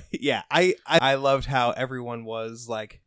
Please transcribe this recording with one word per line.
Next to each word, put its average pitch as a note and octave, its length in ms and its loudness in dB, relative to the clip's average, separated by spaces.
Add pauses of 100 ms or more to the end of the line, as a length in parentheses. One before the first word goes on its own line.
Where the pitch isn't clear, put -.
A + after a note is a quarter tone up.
<laughs> - 100 -16
yeah, C3 380 -2
I, F3 260 4 (100)
I, D#3 120 4 (140)
I - 20 4
loved C3+ 320 2
how B2+ 260 2
everyone A#2+ 520 -6
was, A2+ 440 -8
like, A2 380 -8